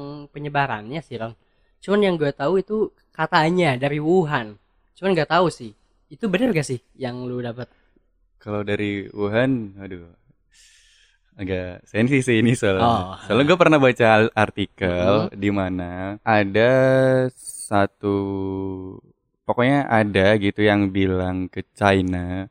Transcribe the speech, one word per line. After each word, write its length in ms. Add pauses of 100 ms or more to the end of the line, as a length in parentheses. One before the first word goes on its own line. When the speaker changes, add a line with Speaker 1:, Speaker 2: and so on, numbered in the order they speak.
(280)
Speaker 1:
penyebarannya 720
sih, 160
Ron. 180 (420)
Cuman 240
yang 140
gue 140
tahu 280
itu 200 (320)
katanya 680
dari 220
Wuhan. 600 (340)
Cuman 200
nggak 160
tahu 180
sih, 240 (360)
itu 180
bener 260
gak 160
sih 140 (120)
yang 280
lu 180
dapat? 300 (680)
Speaker 2:
Kalau 240
dari 480
Wuhan, 680
aduh, 320 (1200)
agak 520
sensi 340
sih 220
ini 120
soalnya. 280
Speaker 1:
Oh. 400
Speaker 2:
Soalnya 240
gue 120
pernah 200
baca 280 (120)
al-, 160
artikel 960
Speaker 1:
Mm-hmm. 80
Speaker 2:
di 120
mana 420 (300)
ada 500 (600)
satu, 840 (1300)
pokoknya 420
ada 500
gitu 260
yang 280
bilang 560
ke 160 (100)
China 800